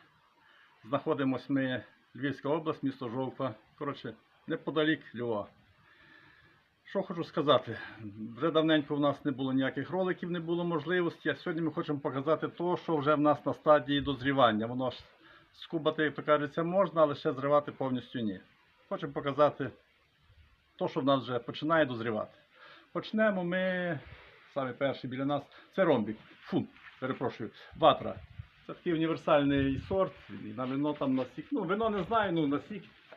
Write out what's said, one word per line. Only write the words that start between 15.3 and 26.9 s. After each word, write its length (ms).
скубати, 500
як 120
то 80
кажеться, 400
можна, 380
але 140
ще 180
зривати 380
повністю 480
ні. 200
Хочемо 240
показати 560
то, 120
що 120
в 60
нас 180
вже 160
починає 460
дозрівати. 460
Почнемо 500
ми, 560
самі 200
перші 340
біля 180
нас, 180
це 100
ромбік. 320
Фу, 260